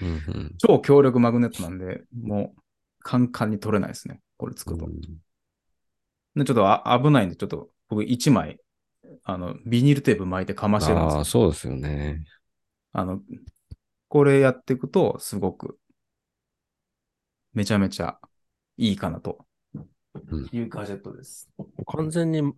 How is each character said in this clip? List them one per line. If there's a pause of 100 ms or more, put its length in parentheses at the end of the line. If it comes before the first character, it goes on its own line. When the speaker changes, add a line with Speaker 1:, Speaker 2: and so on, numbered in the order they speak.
Speaker 1:
う
ん
う
ん。
Speaker 2:
超
強
力
マ
グ
ネ
ッ
ト
な
ん
で、 (180)
も
う、 (400)
カ
ン
カ
ン
に
取
れ
な
い
で
す
ね。 (160)
こ
れ
つ
く
と。
Speaker 1:
う
ん。 (1300)
Speaker 2:
で、
ち
ょ
っ
と、
あ、
危
な
い
ん
で、
ち
ょ
っ
と (200)
僕
一
枚、 (640)
あ
の、 (100)
ビ
ニ
ー
ル
テ
ー
プ
巻
い
て
か
ま
し
て
る
ん
で
す
よ。
Speaker 1:
あ
ー、
そ
う
で
す
よ
ね。 (680)
Speaker 2:
あ
の、 (880)
こ
れ
や
っ
て
い
く
と、
す
ご
く、 (1800)
め
ち
ゃ
め
ち
ゃ (600)
い
い
か
な
と (840)
Speaker 1:
う
ん。
Speaker 2:
い
う
ガ
ジ
ェ
ッ
ト
で
す。 (360)
Speaker 3:
完
全
に